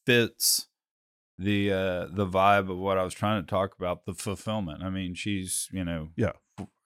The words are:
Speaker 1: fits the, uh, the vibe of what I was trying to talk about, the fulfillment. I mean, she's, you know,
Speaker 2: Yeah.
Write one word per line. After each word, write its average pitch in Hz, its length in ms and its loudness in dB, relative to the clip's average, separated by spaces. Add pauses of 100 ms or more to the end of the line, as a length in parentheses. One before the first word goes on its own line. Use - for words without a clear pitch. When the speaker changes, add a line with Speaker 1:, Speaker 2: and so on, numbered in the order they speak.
Speaker 1:
fits - 640 2 (720)
the, 101 320 2
uh, 95 400 0
the 98 160 0
vibe 95 420 6
of 90 80 -4
what 95 220 0
I 92 40 2
was 92 100 -4
trying 107 280 0
to 80 60 -10
talk 98 280 0
about, 87 300 -4
the 98 80 -6
fulfillment. 92 680 -6
I 95 80 -4
mean, 92 240 -6
she's, 92 560 -4
you 92 120 -4
know, 82 320 -4
Speaker 2:
Yeah. 110 180 0 (520)